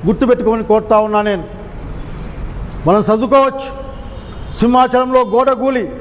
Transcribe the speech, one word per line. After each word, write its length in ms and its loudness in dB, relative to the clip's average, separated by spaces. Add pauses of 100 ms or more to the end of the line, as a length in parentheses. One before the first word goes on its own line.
గుర్తుపెట్టుకోమని 580 2
కోరుతా 360 4
ఉన్నా 220 2
నేను. 220 0 (1400)
మనం 120 4
చదువుకోవచ్చు, 880 0 (640)
సింహాచలంలో 680 4
గోడ 300 2
కూలి 500 -2